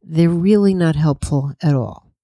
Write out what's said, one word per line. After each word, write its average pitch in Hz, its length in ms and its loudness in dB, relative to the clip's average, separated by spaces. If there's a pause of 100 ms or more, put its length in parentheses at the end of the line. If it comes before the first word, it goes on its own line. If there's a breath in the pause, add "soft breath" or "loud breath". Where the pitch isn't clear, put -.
they're 165 260 0
really 196 460 2
not 165 220 0
helpful 143 560 -2 (100)
at 147 140 2
all. - 360 -8 (120)